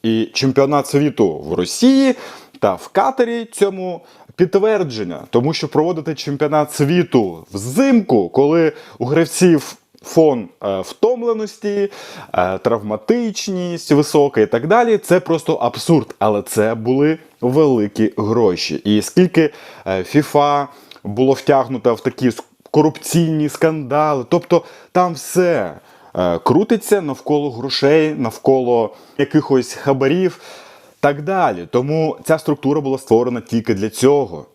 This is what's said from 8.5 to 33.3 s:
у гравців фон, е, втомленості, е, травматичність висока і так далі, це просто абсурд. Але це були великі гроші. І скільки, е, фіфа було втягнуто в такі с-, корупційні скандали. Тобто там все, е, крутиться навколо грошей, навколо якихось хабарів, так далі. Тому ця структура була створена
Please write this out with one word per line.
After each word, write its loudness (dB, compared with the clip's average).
у -4
гравців 2
фон, 2
е, -2
втомленості, -4
е, 0
травматичність -4
висока 2
і 6
так 0
далі, 2
це 0
просто -2
абсурд. 0
Але 2
це -2
були 0
великі 2
гроші. 0
І 0
скільки, 0
е, -2
фіфа 0
було 0
втягнуто 0
в -6
такі -2
с-, -2
корупційні 0
скандали. -2
Тобто 0
там 0
все, -2
е, 0
крутиться 2
навколо -4
грошей, 2
навколо 0
якихось 0
хабарів, 0
так 0
далі. -2
Тому 0
ця 0
структура -2
була -2
створена 0